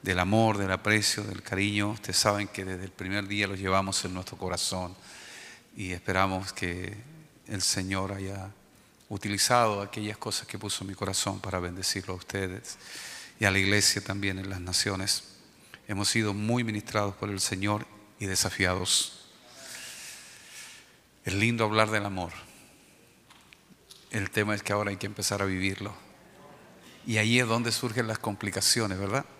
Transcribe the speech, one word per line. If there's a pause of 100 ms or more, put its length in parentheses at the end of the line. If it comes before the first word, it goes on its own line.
del
amor,
del
aprecio,
del
cariño.
Ustedes
saben
que
desde
el
primer
día
los
llevamos
en
nuestro
corazón (800)
y
esperamos
que (480)
el
Señor
haya (600)
utilizado
aquellas
cosas
que
puso
en
mi
corazón
para
bendecirlo
a
ustedes (600)
y
a
la
iglesia
también
en
las
naciones. (640)
Hemos
sido
muy
ministrados
por
el
Señor (340)
y
desafiados. (2000)
Es
lindo
hablar
del
amor. (1800)
El
tema
es
que
ahora
hay
que
empezar
a
vivirlo. (1120)
Y
ahí
es
donde
surgen
las
complicaciones,
¿verdad? (140)